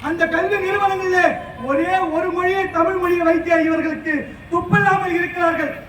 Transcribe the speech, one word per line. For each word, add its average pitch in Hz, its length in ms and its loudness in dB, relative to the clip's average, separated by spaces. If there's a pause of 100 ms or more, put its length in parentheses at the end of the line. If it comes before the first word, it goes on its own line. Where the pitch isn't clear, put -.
அந்த 330 140 0 (120)
கல்வி 392 300 0
நிறுவனங்களிலே 381 600 2 (440)
ஒரே 330 240 2 (220)
ஒரு 359 120 0 (120)
மொழியை 370 260 0 (140)
தமிழ் 359 240 2
மொழியை 349 260 2
வைக்க 330 400 2
இவர்களுக்கு 320 480 -2 (340)
துப்பில்லாமல் 381 680 2
இருக்கிறார்கள். 330 520 -2 (180)